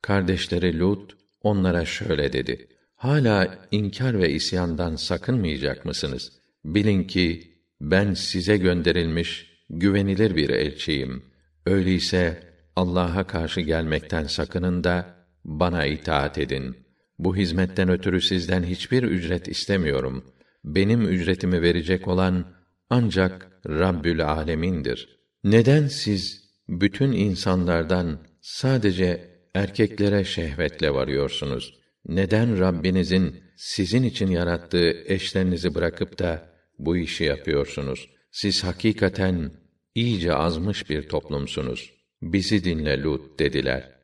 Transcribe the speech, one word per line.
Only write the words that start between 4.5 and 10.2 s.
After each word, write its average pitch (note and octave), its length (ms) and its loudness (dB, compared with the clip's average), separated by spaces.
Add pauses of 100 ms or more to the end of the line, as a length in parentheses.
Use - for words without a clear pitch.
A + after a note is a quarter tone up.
sakınmayacak D#2+ 880 -2
mısınız? C#2 480 -6 (320)
Bilin F#2+ 400 2
ki E2+ 520 -2 (240)
ben F#2+ 340 2
size F#2+ 420 0
gönderilmiş E2+ 920 0 (200)
güvenilir G2 680 2